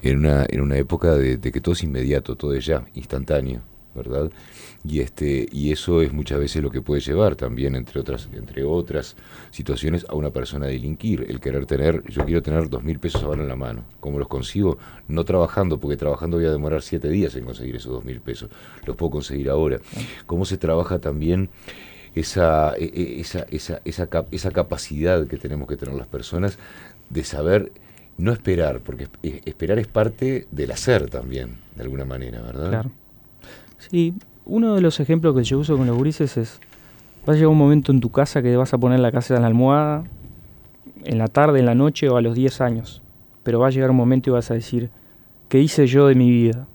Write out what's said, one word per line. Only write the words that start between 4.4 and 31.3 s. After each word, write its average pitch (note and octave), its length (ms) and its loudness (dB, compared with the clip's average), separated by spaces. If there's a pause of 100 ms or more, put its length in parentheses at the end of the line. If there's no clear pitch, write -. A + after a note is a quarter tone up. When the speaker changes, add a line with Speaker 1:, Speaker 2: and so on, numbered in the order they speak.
Speaker 1:
Y D2+ 140 -2
este, C2+ 520 -2
y C#2+ 200 -2
eso E2 300 0
es C#2+ 100 0
muchas C#2+ 280 -4
veces D2 220 -2
lo C#2 80 -2
que B1+ 120 -6
puede C#2+ 180 -2
llevar D#2+ 360 0
también, C2 400 -4
entre B1 260 -8
otras, B1+ 320 -8
entre B1 320 -10
otras D#2 500 -4 (360)
situaciones, D2+ 580 -4
a D2+ 60 -8
una D2+ 160 -2
persona C#2+ 340 -6
a C2+ 40 -4
delinquir, D2 600 -4
el - 100 -8
querer C2+ 260 -4
tener, D2 440 0
yo - 160 -2
quiero E2 160 0
tener D#2 280 -2
dos B1+ 140 -6
mil D2+ 160 -4
pesos D#2+ 240 -4
ahora D2 200 -4
en C#2+ 40 -6
la C2 80 -6
mano. A#1 280 -8 (180)
¿Cómo C#2+ 180 -6
los C2+ 80 -4
consigo? D2 500 -2 (300)
No D#2+ 160 -2
trabajando, F2+ 560 0
porque C#2+ 160 -4
trabajando D2 420 -2
voy E2 100 2
a D#2 40 2
demorar D2+ 300 -2
siete D2+ 280 -6
días D#2+ 260 0
en A#1+ 100 -10
conseguir B1 320 -10
esos A#1+ 160 -12
dos B1 100 -10
mil B1+ 160 -12
pesos. A#1 300 -12 (360)
Los C#2 120 -8
puedo E2+ 140 -2
conseguir C#2 380 -6
ahora. C#2+ 300 0
Speaker 2:
Claro. - 280 -12 (180)
Speaker 1:
¿Cómo F2 200 -2
se F#2+ 120 -6
trabaja E2+ 420 -2
también D#2+ 500 -2 (680)
esa, D#2+ 640 2
e-, E2 60 -4 (100)
e-, D2 280 -6
esa, - 300 -8
esa, - 340 -8
esa E2 220 -6
cap-, E2 240 -2
esa F2 200 -4
capacidad D#2+ 760 -2
que C#2+ 100 -8
tenemos C#2 300 -8
que C#2+ 100 -8
tener C2 180 -8
las B1+ 120 -10
personas F2 520 -6 (500)
de D2+ 140 -6
saber E2 480 0 (460)
no G2+ 160 0
esperar? E2 480 0
Porque C2+ 260 -12 (160)
es-, C#2+ 220 -8
esperar E2+ 340 -2
es G#2+ 80 -4
parte A2+ 640 -2
del C#2 200 -6
hacer F2 380 0
también, B1+ 480 -8 (180)